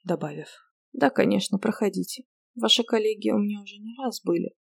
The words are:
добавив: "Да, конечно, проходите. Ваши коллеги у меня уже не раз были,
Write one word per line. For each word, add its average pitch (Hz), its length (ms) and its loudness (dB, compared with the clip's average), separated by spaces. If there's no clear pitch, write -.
добавив: 156 440 -6
"Да, - 180 2
конечно, 196 480 2
проходите. 196 680 -2
Ваши 233 300 4
коллеги 214 460 0
у 208 80 2
меня 208 240 -2
уже 202 160 -20
не 220 200 -12
раз 254 240 -6
были, 175 380 0